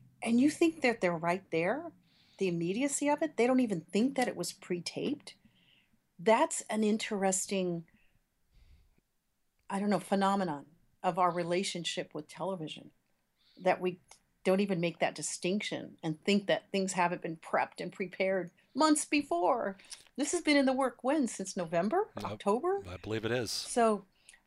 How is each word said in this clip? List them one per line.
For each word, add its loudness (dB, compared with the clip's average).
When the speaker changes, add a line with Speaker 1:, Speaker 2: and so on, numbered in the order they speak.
Speaker 1:
And 2
you 6
think 2
that 2
they're 2
right 0
there, 0
the 0
immediacy 0
of 2
it. -4
They 4
don't 4
even 0
think 0
that 2
it -6
was -6
pre-taped. -6
That's 4
an 0
interesting, 0
I -4
don't 0
know, 2
phenomenon 0
of 0
our 4
relationship -4
with -10
television, -8
that 2
we -2
don't 4
even 0
make -2
that 0
distinction -4
and -4
think 2
that 0
things -2
haven't 0
been -8
prepped -4
and -8
prepared -2
months 4
before. 0
This -2
has 0
been 4
in 6
the 2
work -2
when? 2
Since -8
November? 0
Speaker 2:
Yep. -8
Speaker 1:
October? 0
Speaker 2:
I -10
believe -4
it 0
is. -2
Speaker 1:
So, 0